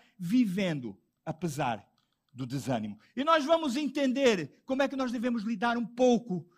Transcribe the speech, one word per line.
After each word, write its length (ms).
Vivendo 760
Apesar 580
do 140
Desânimo. 540
E 80
nós 200
vamos 320
entender 880
como 180
é 40
que 80
nós 160
devemos 320
lidar 340
um 80
pouco 640